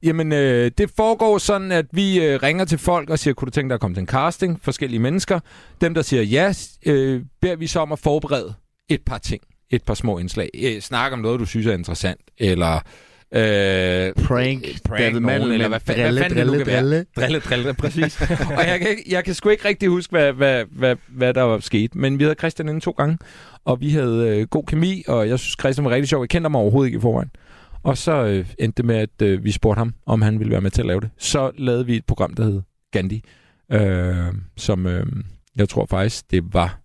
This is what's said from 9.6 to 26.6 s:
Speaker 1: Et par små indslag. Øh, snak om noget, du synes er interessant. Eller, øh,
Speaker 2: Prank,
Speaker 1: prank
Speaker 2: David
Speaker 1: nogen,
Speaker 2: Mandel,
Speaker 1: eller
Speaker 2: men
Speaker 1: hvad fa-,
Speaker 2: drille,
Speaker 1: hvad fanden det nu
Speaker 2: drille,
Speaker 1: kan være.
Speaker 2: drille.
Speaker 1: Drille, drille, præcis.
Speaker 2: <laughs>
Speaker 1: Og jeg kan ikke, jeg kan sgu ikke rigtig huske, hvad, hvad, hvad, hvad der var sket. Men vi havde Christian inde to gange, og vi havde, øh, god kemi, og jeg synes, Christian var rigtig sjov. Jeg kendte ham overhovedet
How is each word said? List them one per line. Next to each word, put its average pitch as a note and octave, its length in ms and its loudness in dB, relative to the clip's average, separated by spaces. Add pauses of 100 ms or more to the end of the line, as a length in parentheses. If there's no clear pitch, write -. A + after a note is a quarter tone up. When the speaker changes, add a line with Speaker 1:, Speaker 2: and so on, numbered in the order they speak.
Speaker 1:
Et B2 120 0
par A2 120 -2
små G#2 240 -2
indslag. F2+ 300 -4 (160)
Øh, A2 160 -2
snak B2+ 320 -4
om B2+ 60 -8
noget, A#2 220 -2
du A#2 60 -2
synes A2 200 -2
er A2+ 60 2
interessant. F2 480 -4 (180)
Eller, F2 360 2 (600)
øh, F#2+ 800 2
Speaker 2:
Prank, B2+ 720 -2
Speaker 1:
prank G#2+ 160 -2
Speaker 2:
David A2+ 100 2 (100)
Speaker 1:
nogen, - 20 0
Speaker 2:
Mandel, B2+ 300 0
Speaker 1:
eller A2+ 160 0
Speaker 2:
men A2+ 160 -2
Speaker 1:
hvad B2 100 -2
fa-, A2 80 -2
Speaker 2:
drille, A#2+ 100 2
Speaker 1:
hvad B2+ 100 2
fanden F3 160 0
det A#2+ 80 2
nu C3 60 2
Speaker 2:
drille, C#3+ 120 0
Speaker 1:
kan - 80 -2
være. B2+ 100 2
Speaker 2:
drille. D#3 240 0 (100)
Speaker 1:
Drille, C3 240 0
drille, B2+ 340 -2
præcis. D3+ 460 -2 (160)
Speaker 2:
<laughs> - 220 -2
Speaker 1:
Og E3 80 2
jeg F3+ 140 0
kan F3+ 100 0
ikke, G#3+ 200 -4
jeg F3+ 140 0
kan F#3 100 -4
sgu - 140 0
ikke G#3 200 2
rigtig G3+ 200 0
huske, F3 220 0
hvad, D3 220 4
hvad, C3 380 2
hvad, B2+ 260 2 (120)
hvad B2+ 260 0
der B2+ 80 2
var A2+ 160 2
sket. G#2+ 360 0
Men C3+ 240 0
vi C#3+ 60 4
havde D3+ 140 2
Christian D#3+ 300 -4
inde D#3 120 -4
to - 100 -4
gange, D#3+ 280 0 (460)
og B2+ 160 0
vi C#3+ 100 -2
havde, A#2 380 2
øh, G#2+ 180 2
god - 180 -2
kemi, F3+ 440 0
og A2 200 2
jeg B2+ 100 2
synes, - 220 -6
Christian C3+ 240 0
var B2+ 60 2
rigtig C3 180 0
sjov. C#3 140 2
Jeg A#2+ 60 -4
kendte E3+ 160 0
ham D3+ 120 0
overhovedet B2 320 4